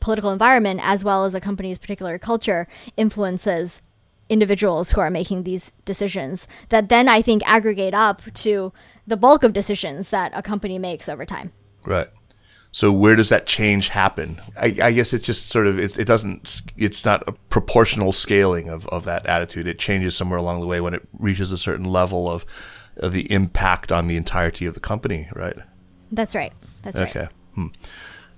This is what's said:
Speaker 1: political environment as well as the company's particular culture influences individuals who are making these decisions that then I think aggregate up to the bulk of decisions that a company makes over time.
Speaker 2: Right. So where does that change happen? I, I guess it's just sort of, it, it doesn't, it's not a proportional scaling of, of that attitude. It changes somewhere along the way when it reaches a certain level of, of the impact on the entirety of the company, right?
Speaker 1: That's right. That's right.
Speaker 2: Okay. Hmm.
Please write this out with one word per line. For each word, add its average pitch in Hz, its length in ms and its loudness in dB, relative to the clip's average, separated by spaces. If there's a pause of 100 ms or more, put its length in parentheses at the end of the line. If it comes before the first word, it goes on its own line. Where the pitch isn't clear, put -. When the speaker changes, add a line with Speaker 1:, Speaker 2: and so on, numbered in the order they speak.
Speaker 1:
political 208 320 0
environment 208 500 4
as 196 220 0
well 196 220 2
as 185 60 -2
the 185 100 -6
company's 190 360 -6
particular 185 400 -8
culture 220 480 -2 (300)
influences 185 840 -2 (460)
individuals 196 640 2
who 208 80 4
are 156 100 0
making 180 340 -4
these 185 280 -8 (120)
decisions 180 600 -6 (220)
that 220 220 4
then 247 180 8
I 226 140 6
think 220 240 2
aggregate 196 480 2
up 208 260 2 (140)
to 196 380 -2 (340)
the 220 100 -2
bulk 262 260 8
of 220 120 6
decisions 190 560 -4
that 185 240 -2
a 185 80 -8
company 196 360 -6
makes 180 300 -8
over 147 160 -10
time. - 280 -12 (320)
Speaker 2:
Right. 95 240 -2 (640)
So 101 220 4
where 104 240 8
does 107 140 4
that 107 160 4
change 104 420 0
happen? 82 500 -2 (220)
I, 117 220 0
I 120 100 4
guess 120 220 2
it's 117 100 -4
just - 240 -4
sort 110 180 2
of, 95 120 2
it, 98 200 -2
it 110 60 -2
doesn't, 104 560 -2 (160)
it's - 300 -2
not 104 200 2
a 104 60 -4 (160)
proportional 104 640 2
scaling 92 560 2
of, 82 200 -10
of 87 180 -6
that 85 200 -6
attitude. 85 400 -2
It 85 120 -6
changes 92 360 -2
somewhere 90 240 -2
along 87 220 -4
the 85 60 -6
way 87 160 -2
when 87 100 -4
it - 160 -10 (100)
reaches 95 320 -2
a 92 60 -4
certain 92 300 -4
level 90 440 0
of, 85 140 -6 (540)
of 90 160 -2
the 95 180 -4
impact 95 580 0
on 85 180 0
the 85 100 -2
entirety 85 480 -4
of 80 80 -8
the - 60 -16
company, 90 540 -6
right? 87 220 -10 (560)
Speaker 1:
That's 220 220 -4
right. 147 180 -6 (300)
That's - 160 -10
right. 90 100 -2
Speaker 2:
Okay. - 200 -8 (260)
Hmm. 85 140 -6 (680)